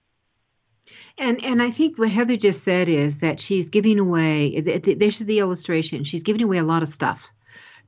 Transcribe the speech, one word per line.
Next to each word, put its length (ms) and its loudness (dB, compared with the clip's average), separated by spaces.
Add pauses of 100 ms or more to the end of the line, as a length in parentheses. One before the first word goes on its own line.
(1200)
And, 260 -2
and 160 0
I 100 0
think 280 0
what 120 2
Heather 260 2
just 260 2
said 260 2
is 300 0
that 220 -2
she's 280 -2
giving 300 2
away, 640 2
th-, 200 -2
th-, 160 0
this 220 0
is 60 -8
the 140 0
illustration, 640 -2
she's 180 -6
giving 200 -2
away 160 0
a 40 2
lot 200 2
of 60 -2
stuff 420 -6 (580)